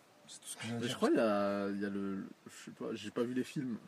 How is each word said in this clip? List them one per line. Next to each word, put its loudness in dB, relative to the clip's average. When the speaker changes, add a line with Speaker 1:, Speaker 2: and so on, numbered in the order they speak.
Speaker 1:
C'est -16
tout -18
ce -8
que -12
j'ai -2
à -2
Speaker 2:
Mais -2
je 0
Speaker 1:
dire. -2
Speaker 2:
crois 4
qu'il 6
y 6
a, 4
il -2
y 0
a 0
le, -2
le, -6
je -16
sais -12
pas, -6
j'ai -8
pas 0
vu -2
les 2
films, -4